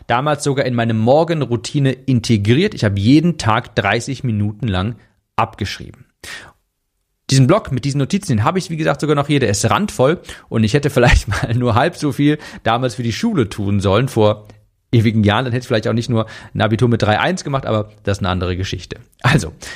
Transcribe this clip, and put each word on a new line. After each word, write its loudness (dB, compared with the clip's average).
damals 0
sogar -2
in -4
meine 0
Morgenroutine 0
integriert. 2
Ich -6
habe 0
jeden 4
Tag -2
dreißig -2
Minuten -2
lang -2
abgeschrieben. -6
Diesen 6
Blog 2
mit -6
diesen -4
Notizen, -2
den 2
habe 2
ich, -6
wie -8
gesagt, -2
sogar 0
noch -2
hier, 2
der 2
ist 0
randvoll, 0
und 0
ich -2
hätte 2
vielleicht 4
<laughs> -4
mal -2
nur 0
halb 2
so -2
viel 0
damals 0
für -6
die -2
Schule 0
tun -2
sollen 2
vor 0
ewigen 4
Jahren, 2
dann -6
hätte -4
ich -18
vielleicht 0
auch -2
nicht -2
nur 0
ein -4
Abitur 2
mit 2
drei 2
eins -2
gemacht, -6
aber -2
das -2
ist -6
eine -2
andere -2
Geschichte. -8
Also, 0